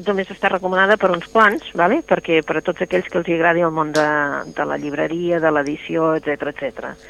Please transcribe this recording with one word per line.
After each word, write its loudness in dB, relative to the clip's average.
només -2
està -2
recomanada 2
per 2
uns -4
quants, 4
vale? 2
Perquè 2
per -2
a -2
tots -4
aquells -2
que -2
els -4
hi 0
agradi 2
el 0
món -2
de, 4
de -2
la -4
llibreria, -2
de 4
l'edició, 0
etcètera, -4
etcètera. -10